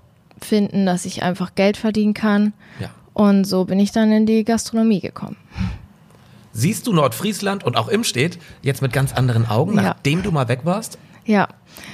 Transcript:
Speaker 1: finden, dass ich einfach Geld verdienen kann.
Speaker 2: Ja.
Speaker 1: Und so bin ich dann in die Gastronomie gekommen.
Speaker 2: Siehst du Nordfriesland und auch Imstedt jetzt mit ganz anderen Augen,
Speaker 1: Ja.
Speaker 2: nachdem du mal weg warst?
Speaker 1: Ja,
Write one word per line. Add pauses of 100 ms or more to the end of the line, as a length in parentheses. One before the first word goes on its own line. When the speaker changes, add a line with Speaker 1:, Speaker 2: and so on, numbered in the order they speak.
(400)
Speaker 1:
finden,
dass
ich
einfach
Geld
verdienen
kann. (280)
Speaker 2:
Ja. (260)
Speaker 1:
Und
so
bin
ich
dann
in
die
Gastronomie
gekommen. (1160)
Speaker 2:
Siehst
du
Nordfriesland
und
auch
Imstedt (240)
jetzt
mit
ganz
anderen
Augen,
Speaker 1:
Ja.
Speaker 2:
nachdem
du
mal
weg
warst? (260)
Speaker 1:
Ja, (460)